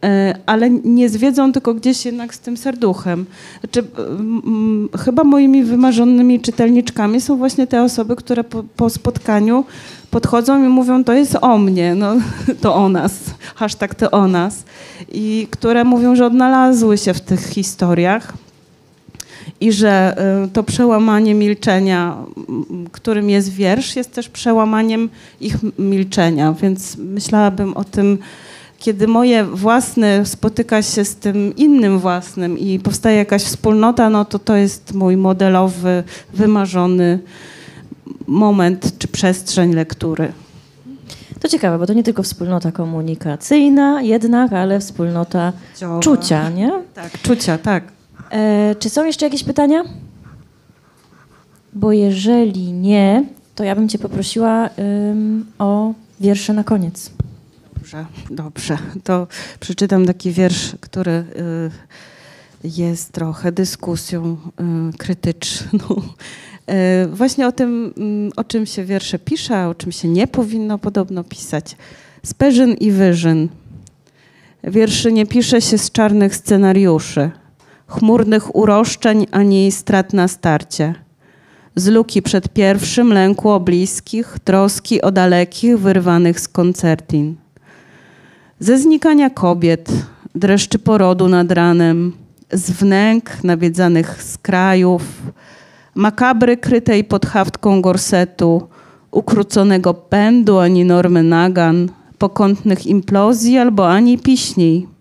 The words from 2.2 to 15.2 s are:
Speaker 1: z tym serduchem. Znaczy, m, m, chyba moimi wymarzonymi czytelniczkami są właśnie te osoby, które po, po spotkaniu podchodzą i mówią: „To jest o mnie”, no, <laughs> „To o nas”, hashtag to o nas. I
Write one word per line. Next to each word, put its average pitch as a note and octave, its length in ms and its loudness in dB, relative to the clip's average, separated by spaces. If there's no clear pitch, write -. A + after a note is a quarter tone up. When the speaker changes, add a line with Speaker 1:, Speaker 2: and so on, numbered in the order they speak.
Speaker 1:
z - 40 -20
tym A#3+ 180 -10
serduchem. G3 680 -4
Znaczy, A3+ 200 -6
m, G#3 480 -6
m, G#3+ 440 -2
chyba B3+ 240 0
moimi C#4 400 4
wymarzonymi B3 760 4
czytelniczkami A#3 800 0
są C#4 160 -2
właśnie C4 300 -2
te A#3+ 160 0
osoby, A#3+ 320 -2
które A#3+ 280 -4
po, A3+ 200 -8
po A3+ 260 -2
spotkaniu A#3 760 0
podchodzą A#3+ 540 2
i - 20 4
mówią: B3+ 360 2
„To A#3+ 100 2
jest C#4 280 2
o A#3+ 160 4
mnie”, F#3 380 2
no, G3+ 200 0
<laughs> - 240 -4
„To G3+ 140 2
o F#3+ 140 2
nas”, F3+ 300 -2
hashtag G#3 400 -6
to - 160 -2
o G3 160 4
nas. F#3 360 -2
I G#3+ 400 -4